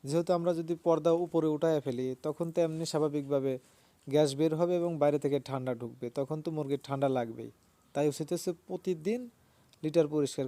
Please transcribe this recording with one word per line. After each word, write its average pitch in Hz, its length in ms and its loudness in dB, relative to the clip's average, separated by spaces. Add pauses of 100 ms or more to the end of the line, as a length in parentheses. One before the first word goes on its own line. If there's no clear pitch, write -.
যেহেতু 165 340 0
আমরা 170 220 0
যদি 165 140 -4 (120)
পর্দা 165 260 4 (140)
উপরে 160 300 0
উঠায় 156 300 2
ফেলি, 127 220 -2 (180)
তখন 151 280 -2
তো - 40 -2 (100)
এমনি 160 240 -4
স্বাভাবিকভাবে 143 640 0 (540)
গ্যাস 147 220 4 (100)
বের 160 200 4
হবে 175 220 2
এবং 175 100 0 (100)
বাইরে 147 220 4
থেকে 143 140 2 (120)
ঠান্ডা 131 220 -4 (100)
ঢুকবে, 120 260 -10 (120)
তখন 151 240 -4
তো 170 120 -4
মুরগির 139 320 -2
ঠান্ডা 139 200 0 (100)
লাগবেই। 117 320 -6 (460)
তাই 143 180 2
উচিত 151 200 -6
হচ্ছে 175 180 -4 (160)
প্রতিদিন 185 520 -4 (640)
লিটার 156 320 4
পরিষ্কার 143 320 0